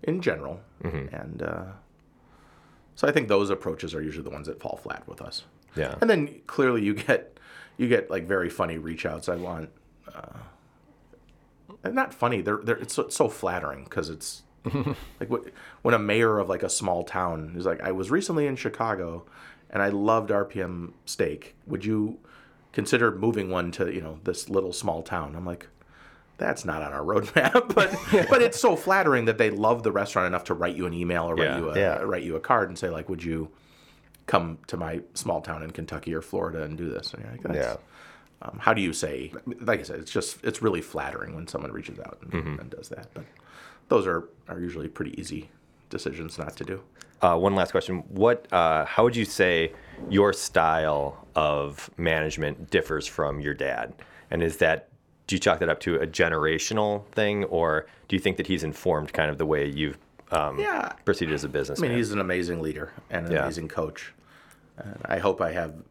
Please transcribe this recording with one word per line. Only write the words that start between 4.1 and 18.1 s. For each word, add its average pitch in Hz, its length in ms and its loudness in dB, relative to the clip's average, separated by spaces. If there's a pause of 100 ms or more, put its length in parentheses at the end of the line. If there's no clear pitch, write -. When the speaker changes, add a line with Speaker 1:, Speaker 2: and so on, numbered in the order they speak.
Speaker 1:
the - 60 -10
ones 73 160 -10
that - 140 -10
fall - 160 -8
flat - 320 -12
with - 120 -16
us. - 240 -12 (300)
Speaker 2:
Yeah. 76 260 -2
Speaker 1:
And 233 80 4
then 165 380 2
clearly 123 360 2
you 104 120 2
get, - 440 0 (380)
you 120 120 0
get, 117 220 4
like, 90 140 -2
very 90 240 2
funny 82 300 -2
reach 80 260 -8
outs. 80 240 -4
I 90 60 0
want, 87 360 -8 (440)
uh, - 240 -16 (1500)
not 262 240 -2
funny. 120 260 0
They're, 104 220 0
they're, 120 140 0
it's - 180 -8
so, - 100 0
it's - 120 -8
so 127 120 4
flattering 76 580 -4
'cause 80 240 -4
it's - 320 -12 (120)
Speaker 3:
<laughs> - 100 -20
Speaker 1:
like, - 640 -4
what, 120 160 -2 (380)
when 120 100 4
a 113 60 6
mayor 107 400 4
of, 95 100 0
like, 92 140 0
a 92 80 -2
small 90 340 0
town 85 520 -4
is 90 100 -4
like, 85 160 -2
"I 95 100 -2
was 92 180 -4